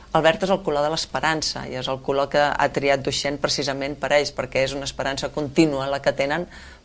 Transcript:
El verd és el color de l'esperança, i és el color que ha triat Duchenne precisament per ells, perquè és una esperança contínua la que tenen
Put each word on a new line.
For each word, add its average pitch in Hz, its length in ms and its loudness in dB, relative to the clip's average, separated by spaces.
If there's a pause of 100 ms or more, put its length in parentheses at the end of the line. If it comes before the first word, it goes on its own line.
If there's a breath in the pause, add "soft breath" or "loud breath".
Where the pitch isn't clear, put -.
(120)
El 160 100 4
verd 160 200 4
és 190 80 0
el 196 120 2
color 147 200 0
de 147 80 0
l'esperança, 151 800 -2
i 135 80 -8
és 127 120 -6
el 135 140 -4
color 139 260 0
que 147 140 2
ha 143 300 2
triat 139 280 2
Duchenne 143 380 -2
precisament 139 580 -2
per 147 160 -4
ells, 147 220 2
perquè 131 300 -2
és 135 100 -2
una 139 100 -6
esperança 135 460 -4
contínua 143 560 2
la 139 160 -2
que 143 100 4
tenen 143 340 -2 (380 loud breath)